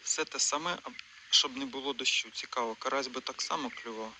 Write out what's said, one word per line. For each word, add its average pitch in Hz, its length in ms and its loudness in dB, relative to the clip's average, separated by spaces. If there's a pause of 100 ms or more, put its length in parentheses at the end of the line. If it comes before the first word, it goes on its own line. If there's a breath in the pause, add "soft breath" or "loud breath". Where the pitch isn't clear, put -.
все 156 160 2
те 139 140 -6
саме, 160 440 2
а - 60 -10 (420)
щоб 127 260 6
не 139 100 -2
було 135 260 -2
дощу. 123 380 0
Цікаво, 113 440 -2
карась 135 320 0
би 127 140 -4
так - 220 -6
само 151 280 -2
клював. 110 500 -8